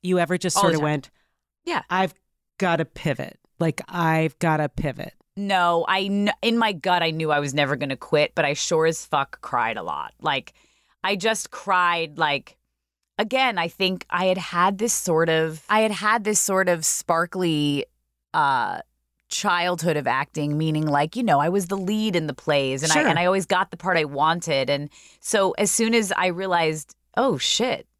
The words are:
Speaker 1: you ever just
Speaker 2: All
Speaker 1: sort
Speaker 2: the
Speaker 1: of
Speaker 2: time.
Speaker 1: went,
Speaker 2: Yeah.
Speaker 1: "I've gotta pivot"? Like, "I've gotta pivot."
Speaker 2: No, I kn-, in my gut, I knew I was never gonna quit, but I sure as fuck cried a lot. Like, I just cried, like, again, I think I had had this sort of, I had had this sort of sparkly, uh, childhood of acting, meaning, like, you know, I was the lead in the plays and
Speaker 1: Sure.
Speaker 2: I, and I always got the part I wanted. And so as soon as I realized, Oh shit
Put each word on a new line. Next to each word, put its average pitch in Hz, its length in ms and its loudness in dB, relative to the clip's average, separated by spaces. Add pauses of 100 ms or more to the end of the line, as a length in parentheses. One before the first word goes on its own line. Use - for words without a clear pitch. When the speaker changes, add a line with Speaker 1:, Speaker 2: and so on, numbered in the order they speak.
Speaker 1:
you 180 180 2
ever 170 180 0
just 180 180 -2
Speaker 2:
All 202 60 4
Speaker 1:
sort 170 120 4
Speaker 2:
the 156 40 0
Speaker 1:
of - 40 0
Speaker 2:
time. 151 80 0
Speaker 1:
went, 147 200 -4 (540)
Speaker 2:
Yeah. 339 260 -4
Speaker 1:
"I've 185 240 0 (440)
gotta 170 260 0
pivot"? - 540 -6 (200)
Like, 165 300 -2
"I've 160 500 0
gotta 156 300 2
pivot." - 460 -6 (220)
Speaker 2:
No, 180 520 2
I 190 180 0
kn-, 202 260 0 (100)
in 233 160 2
my 220 140 2
gut, 175 300 0
I 165 80 0
knew 156 220 -2
I 147 80 2
was 143 140 -4
never 143 220 2
gonna 135 200 -4
quit, - 400 2
but 151 80 2
I 143 100 0
sure 160 320 2
as 165 180 0
fuck - 360 -2
cried 117 360 -2
a 95 60 -8
lot. 73 380 -8
Like, 139 320 -4 (520)
I 202 100 0
just 208 380 -2
cried, 170 640 0
like, 147 380 0 (600)
again, 226 420 0
I 170 100 -2
think 185 420 -2
I 180 140 0
had 185 140 2
had 185 400 2
this 226 140 -2
sort 165 360 2
of, 160 420 0
I 220 120 4
had 220 100 0
had 208 320 0
this 208 160 0
sort 190 280 2
of 165 160 0
sparkly, 165 1000 0 (500)
uh, 135 460 0 (480)
childhood 175 680 0
of 135 100 -2
acting, 147 500 -2
meaning, 156 300 0
like, 147 300 0
you 254 60 -2
know, 160 180 4
I 156 80 0
was 185 180 0
the 196 100 -4
lead 208 380 -2
in 160 140 0
the 143 60 -6
plays 135 480 -2
and 160 100 0
Speaker 1:
Sure. 302 140 2
Speaker 2:
I, 208 40 2
and 165 80 0
I 175 80 0
always 190 200 0
got 190 240 0
the 170 60 -12
part 180 200 -2
I 156 80 2
wanted. 143 680 0
And 143 180 -2 (320)
so 196 320 0
as 208 180 0
soon 226 240 0
as 208 220 2
I 185 120 0
realized, 170 680 -2 (240)
Oh 226 200 2
shit - 480 -2 (140)